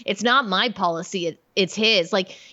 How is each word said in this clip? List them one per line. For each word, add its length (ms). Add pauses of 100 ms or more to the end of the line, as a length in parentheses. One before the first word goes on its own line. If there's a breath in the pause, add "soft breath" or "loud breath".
It's 180
not 240
my 220
policy. 580
It, 160 (140)
it's 180
his." 380
Like, 240 (160 loud breath)